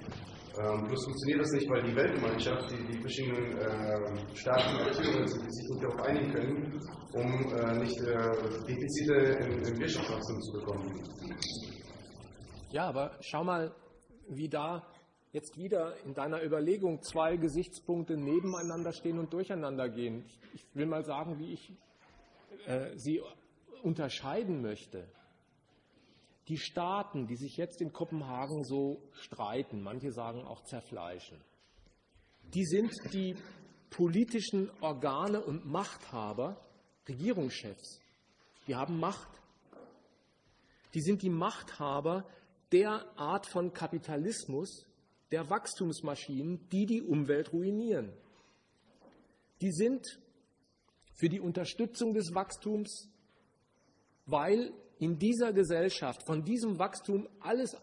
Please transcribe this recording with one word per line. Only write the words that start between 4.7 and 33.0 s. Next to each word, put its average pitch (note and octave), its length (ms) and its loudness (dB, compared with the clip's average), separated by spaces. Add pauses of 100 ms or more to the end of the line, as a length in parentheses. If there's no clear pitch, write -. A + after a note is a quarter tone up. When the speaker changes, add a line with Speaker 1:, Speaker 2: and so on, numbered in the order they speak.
Speaker 1:
und A#2+ 100 4
Akteure C3 400 4
sich, - 160 0
sich - 280 -4
nicht - 120 -2
darauf - 200 0
einigen C#3+ 300 2
können, D3 480 0 (340)
um, B2+ 380 2
äh, A#2 260 4
nicht, A#2+ 220 0
äh, A#2 300 4 (360)
Defizite C#3 480 2 (280)
im, A#2+ 220 2
im A#2 140 0
Wirtschaftswachstum A2+ 640 0
zu - 100 -6
bekommen. G2 500 -4 (1700)
Speaker 2:
Ja, D#3 160 0
aber C#3 320 -2
schau - 220 -2
mal, E3+ 320 0 (540)
wie D#3 200 -4
da D#3 380 -2 (460)
jetzt - 240 -8
wieder F3 480 0
in C#3 100 -8
deiner D#3 300 -2
Überlegung D#3+ 580 2
zwei E3 340 2
Gesichtspunkte E3 800 0
nebeneinander E3+ 760 0
stehen E3 260 -2
und E3 140 -2
durcheinander D#3 560 -2
gehen. A#2+ 360 -2
Ich, - 140 -20 (160)
ich - 200 -18
will C#3+ 120 0
mal D#3 180 0
sagen, D3+ 360 -4
wie E3+ 120 -8
ich, E3+ 200 -12 (960)
äh, C3 300 -4
sie D3 260 0 (600)
unterscheiden E3 800 0
möchte. G2+ 460 -6 (1400)
Die D#3+ 120 -2
Staaten, F3+ 680 -2
die A#2+ 100 -4
sich C3+ 200 -8
jetzt - 240 -4
in D#3+ 120 -2
Kopenhagen D3 720 -2
so C#3 400 0 (100)
streiten, A2 680 -4
manche B2+ 300 -6
sagen A#2 320 -6
auch A#2+ 180 -12
zerfleischen, F2+ 760 -10 (1120)
die F#3 100 2
sind G3+ 280 2 (200)